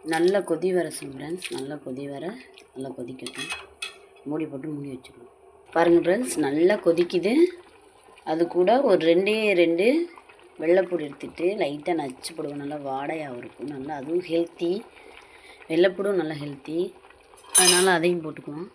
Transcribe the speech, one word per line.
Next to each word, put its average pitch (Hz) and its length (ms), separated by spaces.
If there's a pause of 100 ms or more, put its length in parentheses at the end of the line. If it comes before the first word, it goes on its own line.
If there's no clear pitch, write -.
(120)
நல்லா 180 260 (100)
கொதி 170 280
வர 165 180
ஃப்ரெண்ட்ஸ், 143 600
நல்லா 139 300
கொதி 135 260
வர, 139 140 (480)
நல்லா 135 240
கொதிக்கட்டும். 131 560 (760)
மூடி 156 200
போட்டு 143 240
மூடி 143 200
வச்சுக்கணும். - 360 (440)
பாருங்க 170 300
ஃப்ரெண்ட்ஸ், 233 300 (100)
நல்லா 160 300 (120)
கொதிக்குது. 175 460 (1000)
அது 165 100 (140)
கூட 185 200 (120)
ஒரு 180 120 (100)
ரெண்டே 196 260 (260)
ரெண்டு 170 240 (760)
வெள்ளைப்பூடு 175 460
எடுத்துட்டு 143 380 (160)
லைட்டா 156 400
நச்சு 131 340
போடுவோம். 143 280
நல்லா 151 140 (120)
வாடையாகவும் 139 520
இருக்கும். 117 320
நல்லா 143 280
அதுவும் 165 280
ஹெல்த்தி, 170 420 (1000)
வெள்ளைப்பூடும் 190 500
நல்லா 156 220
ஹெல்த்தி. 147 340 (800)
அதனால 185 400
அதையும் 175 280
போட்டுக்குவோம். 151 480